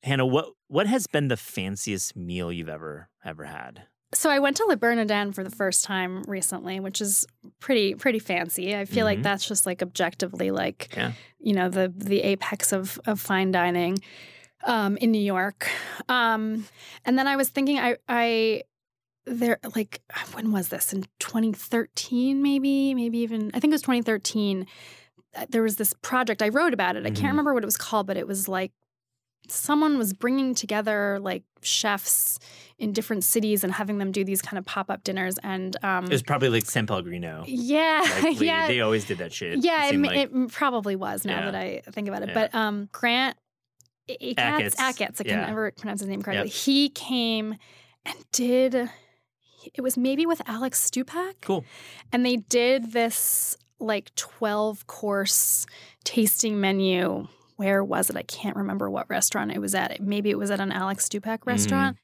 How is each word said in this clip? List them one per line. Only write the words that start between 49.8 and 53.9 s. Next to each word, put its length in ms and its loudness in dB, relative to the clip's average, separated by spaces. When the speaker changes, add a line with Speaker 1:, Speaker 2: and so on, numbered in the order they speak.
Speaker 2:
was 160 -2
maybe 300 2
with 200 0
Alex 440 0
Stupak. 500 -4
Speaker 1:
Cool. 240 0
Speaker 2:
And 120 4
they 120 2
did 560 2
this, 640 0
like, 340 -2